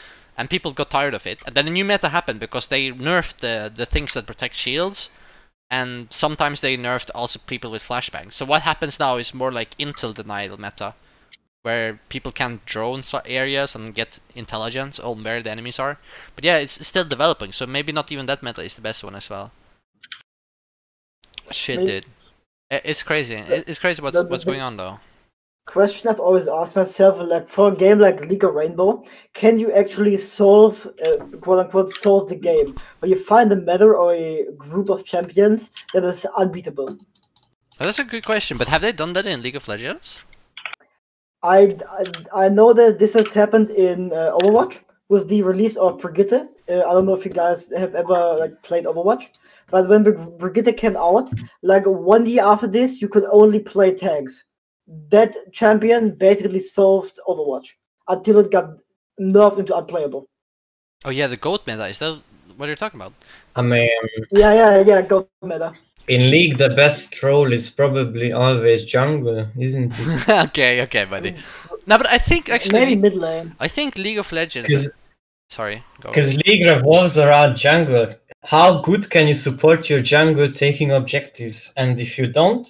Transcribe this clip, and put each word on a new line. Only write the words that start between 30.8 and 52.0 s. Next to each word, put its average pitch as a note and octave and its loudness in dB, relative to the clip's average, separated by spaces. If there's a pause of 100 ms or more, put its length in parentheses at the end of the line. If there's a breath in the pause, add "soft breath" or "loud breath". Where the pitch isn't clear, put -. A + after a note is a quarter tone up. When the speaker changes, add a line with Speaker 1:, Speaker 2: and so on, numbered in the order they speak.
Speaker 2:
uh, D#3+ 0 (220)
quote F#3 2
unquote, F#3+ 0
solve G3 2
the F#3 -10
game? D3+ 0 (280 loud breath)
Or F#3 -2
you F#3 4
find G#3+ 2
a G3 0
meta F3+ 2
or F3 4
a D#3+ -4 (100)
group D#3+ -8
of - -4
champions G3 0 (220 loud breath)
that F#3 0
is C4+ -6 (100)
unbeatable? E3+ -4 (840)
Speaker 1:
That D#3 -6
is G#3+ -6
a C#4 -4
good A3+ -12
question, G#3 -4
but A#2 -4
have D#3 0
they A3 -2
done E3 -8
that F#3+ -4
in D3 -6
League B2+ -8
of C3 -16
Legends? A#2+ -12 (1200)
Speaker 2:
I, F#3+ 6 (120)
I, F#3+ -4
I - 4
know G#3+ 6
that A3+ 6
this G#3 2
has A3 2
happened G#3+ 4
in, F3+ 0
uh, D#3+ -2
Overwatch A3 2 (280)
with F#3+ 2
the G#3 2
release F#3+ 0
of F#3 0
Brigitte. F#3+ -2 (360)
Uh, F3+ 0
I F3 0
don't F#3+ 4
know F#3+ 2
if F#3 -6
you F#3+ -8
guys F3 -2
have F#3 -6
ever, E3+ 0
like, D#3+ -6
played E3+ -4
Overwatch, F3 -2 (420 soft breath)
but F#3 2
when G#3+ 6
Brig-, E3 0
Brigitte A3+ -2
came G#3 -2
out, F#3+ 0 (320 loud breath)
like, F#3+ 4
one G3 4